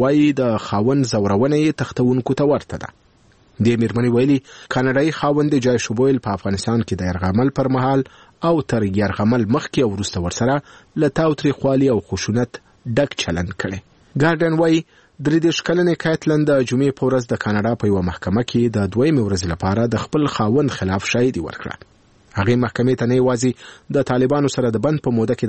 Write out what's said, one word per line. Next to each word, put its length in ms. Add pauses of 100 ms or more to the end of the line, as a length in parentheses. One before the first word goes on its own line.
وایي 400
د 160 (100)
خاوند 460
ځورونه 500
یې 80 (120)
تښتونکو 580
ته 120
ورته 320
ده. 60 (760)
دې 160
مېرمنې 320
ویلي، 260 (340)
کاناډایي 440
خاوند 380 (100)
جای 200
شوبویل 400
په 120
افغانستان 440
کې 180
د 100
یرغمل 480
پر 180
مهال 280 (460)
او 40 (180)
تر 140 (160)
یرغمل 440 (100)
مخکې 280
او 80
وروسته 320
ورسره 320 (480)
له 60 (100)
تاوتریخوالي 760
او 140
خشونت 520 (360)
ډک 180 (120)
چلند 360
کړی. 180 (440)
ګارډین 380
وایي، 180 (460)
درې 180
دېرش 240
کلنې 280 (100)
کیتلن 440
د 200
جمعې 280
په 100
ورځ 220
د 160
کاناډا 280 (100)
په 80
یوه 180
محکمه 400
کې 120 (140)
د 200
دویمې 320
ورځې 260
لپاره 340
د 200
خپل 280
خاوند 440
خلاف 340
شاهدي 340
ورکړه. 280 (560)
هغې 320
محکمې 360
ته 120
نه 80
یوازې 320 (440)
د 140
طالبانو 420
سره 200
د 120
بند 220
په 100
موده 200
کې 140